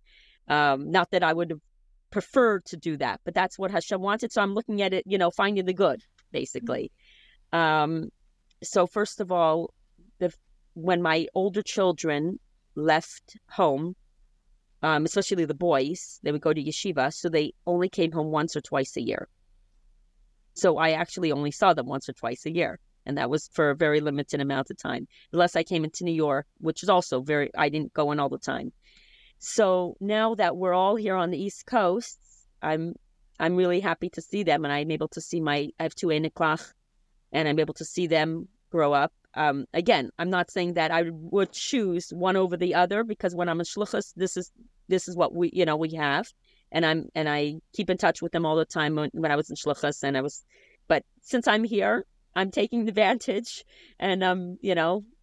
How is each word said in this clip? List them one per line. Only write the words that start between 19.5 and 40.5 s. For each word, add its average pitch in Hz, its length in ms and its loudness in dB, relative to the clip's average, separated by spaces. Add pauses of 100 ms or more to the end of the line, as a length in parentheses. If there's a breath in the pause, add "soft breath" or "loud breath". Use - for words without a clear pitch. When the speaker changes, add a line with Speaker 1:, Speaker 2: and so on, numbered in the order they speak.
Speaker 1:
So 170 240 2
I 160 140 2
actually 165 400 -2
only 147 200 -2
saw 175 220 4
them 131 140 0
once 139 220 -6
or 127 40 -12
twice - 320 -8
a 160 60 -4
year, 170 280 -2 (260)
and 143 120 -4
that 123 120 -2
was 151 240 -2
for 151 180 4
a 143 40 0
very 151 260 4
limited 147 380 -4
amount 139 300 -2
of - 80 -12
time, 127 300 -6 (260 soft breath)
unless 175 220 4
I 165 80 2
came 165 200 -2
into 160 200 -8
New 170 100 -2
York, 147 320 0 (140)
which 160 240 -4
is 180 60 2
also 180 320 2
very, 143 360 0
I 151 120 2
didn't 151 240 -4
go 147 180 0
in 147 80 0
all 139 100 0
the 135 80 -6
time. - 340 -6 (680 soft breath)
So 185 600 2
now 214 360 0
that 180 220 2
we're 180 160 0
all 190 220 4
here 208 200 -2
on 180 160 0
the 165 100 -4
East 196 240 -8
Coast, 208 540 0 (420)
I'm, 160 320 -2 (460)
I'm 170 160 0
really 180 240 2
happy 180 300 -4
to 165 120 -12
see 208 220 -4
them, 156 200 2
and 143 80 -2
I'm 147 200 -2
able 156 180 -2
to - 120 -12
see 170 200 -4
my, 147 280 0 (100)
I 160 40 -2
have 160 120 -4
two - 120 -4
Einiklach, 156 640 0 (600)
and 156 160 0
I'm 151 120 2
able 151 160 0
to 156 100 -12
see 170 200 -2
them 160 420 0 (220)
grow 151 240 2
up. 143 180 2 (220)
Um, 143 320 0 (100)
again, 180 420 2
I'm 175 140 -2
not 180 180 0
saying 175 240 -2